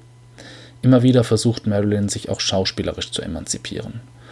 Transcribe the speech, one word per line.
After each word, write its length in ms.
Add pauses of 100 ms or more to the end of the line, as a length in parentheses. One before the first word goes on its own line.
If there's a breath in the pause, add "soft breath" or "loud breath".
(840 loud breath)
Immer 200
wieder 220
versucht 420
Marilyn, 440
sich 180
auch 120
schauspielerisch 720
zu 120
emanzipieren. 800 (320 loud breath)